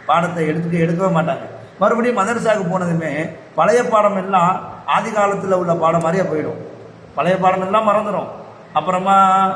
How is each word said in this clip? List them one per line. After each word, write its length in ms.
பாடத்தை 420
எடுத்துக்க, 300
எடுக்கவே 340
மாட்டாங்க. 340
மறுபடியும் 380
மதரசாவுக்கு 540
போனதுமே 400
பழைய 280
பாடம் 340
எல்லாம் 340
ஆதி 240
காலத்துல 440
உள்ள 200
பாடம் 280
மாதிரியே 280
போயிடும். 300
பழைய 220
பாடம் 240
எல்லாம் 280
மறந்துடும். 400
அப்புறமா 440